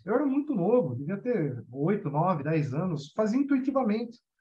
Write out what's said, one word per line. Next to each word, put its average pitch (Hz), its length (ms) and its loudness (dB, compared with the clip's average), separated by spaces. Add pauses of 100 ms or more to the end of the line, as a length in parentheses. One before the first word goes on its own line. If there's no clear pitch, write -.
Eu 202 100 0
era 294 100 2
muito 285 300 0
novo, 185 420 2
devia 156 220 -4
ter 156 520 -2
oito, 151 380 0
nove, 156 340 0
dez 143 300 0
anos, 165 400 -4
fazia 220 260 2
intuitivamente. 254 800 0 (220)